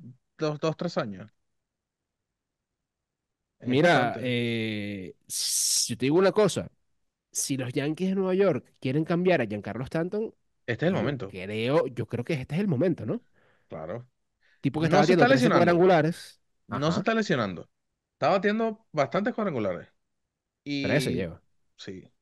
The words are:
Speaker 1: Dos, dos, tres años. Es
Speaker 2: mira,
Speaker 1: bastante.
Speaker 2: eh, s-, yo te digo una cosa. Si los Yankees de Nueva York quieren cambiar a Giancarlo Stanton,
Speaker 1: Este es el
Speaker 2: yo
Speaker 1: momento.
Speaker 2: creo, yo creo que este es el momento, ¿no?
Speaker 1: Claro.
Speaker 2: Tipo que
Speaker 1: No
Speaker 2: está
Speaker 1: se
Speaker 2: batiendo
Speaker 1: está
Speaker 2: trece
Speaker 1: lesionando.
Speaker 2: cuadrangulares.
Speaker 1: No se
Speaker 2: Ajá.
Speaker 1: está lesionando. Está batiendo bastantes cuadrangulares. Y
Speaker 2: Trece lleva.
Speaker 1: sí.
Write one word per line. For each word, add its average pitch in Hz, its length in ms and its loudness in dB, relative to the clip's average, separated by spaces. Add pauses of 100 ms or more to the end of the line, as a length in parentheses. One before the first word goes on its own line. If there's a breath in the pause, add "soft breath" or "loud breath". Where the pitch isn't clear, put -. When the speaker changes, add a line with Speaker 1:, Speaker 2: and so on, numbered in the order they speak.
(380)
Speaker 1:
Dos, 151 220 -4
dos, 156 160 -2
tres 175 220 -6
años. 104 320 -8 (2250)
Es - 100 -8
Speaker 2:
mira, 127 100 2
Speaker 1:
bastante. 131 420 4
Speaker 2:
eh, 110 920 -4 (140)
s-, - 640 -2
yo 117 60 -4
te 127 80 -2
digo 151 120 2
una 190 140 4
cosa. 190 380 0 (600)
Si - 260 -4
los 123 140 -6
Yankees 156 380 -2
de 190 60 -2
Nueva 185 180 0
York 190 460 0
quieren 139 240 0
cambiar 175 380 2
a 113 40 0
Giancarlo 104 380 -8
Stanton, 185 500 -6 (320)
Speaker 1:
Este 123 200 -2
es - 20 4
el 196 60 0
Speaker 2:
yo - 0 -
Speaker 1:
momento. 120 340 -4
Speaker 2:
creo, 107 600 -2
yo 117 200 -6
creo 123 160 -6
que 170 100 -2
este 135 220 -6
es 185 60 0
el 214 60 -2
momento, 156 380 0
¿no? 208 160 -6 (460)
Speaker 1:
Claro. 90 400 -10 (520)
Speaker 2:
Tipo 139 200 -2
que 160 60 0
Speaker 1:
No - 20 0
Speaker 2:
está 156 160 6
Speaker 1:
se 165 80 4
Speaker 2:
batiendo 175 120 8
Speaker 1:
está 247 40 6
Speaker 2:
trece 254 220 6
Speaker 1:
lesionando. - 0 -
Speaker 2:
cuadrangulares. 170 880 4 (280)
Speaker 1:
No 147 240 -2
se - 80 0
Speaker 2:
Ajá. - 20 -6
Speaker 1:
está 226 120 0
lesionando. 127 560 -2 (440)
Está 139 160 0
batiendo 214 640 0
bastantes 190 420 -2
cuadrangulares. 113 540 -4 (760)
Y 143 160 -4
Speaker 2:
Trece 135 340 0
lleva. 82 280 -6 (340)
Speaker 1:
sí. - 340 -16 (120)